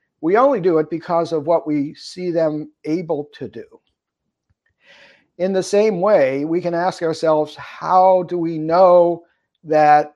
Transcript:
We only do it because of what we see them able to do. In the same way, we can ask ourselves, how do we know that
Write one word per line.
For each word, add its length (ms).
We 160
only 220
do 200
it 100
because 420
of 160
what 180
we 300
see 360
them 400
able 500
to 140
do. 180
In 160
the 100
same 380
way, 440
we 160
can 120
ask 280
ourselves, 540
how 680
do 140
we 200
know 680
that 520